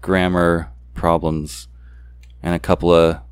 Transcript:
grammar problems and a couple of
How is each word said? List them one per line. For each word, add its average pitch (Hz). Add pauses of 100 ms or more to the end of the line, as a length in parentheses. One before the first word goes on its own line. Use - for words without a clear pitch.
grammar 90 (240)
problems 80 (720)
and 87
a 98
couple 87
of 82 (120)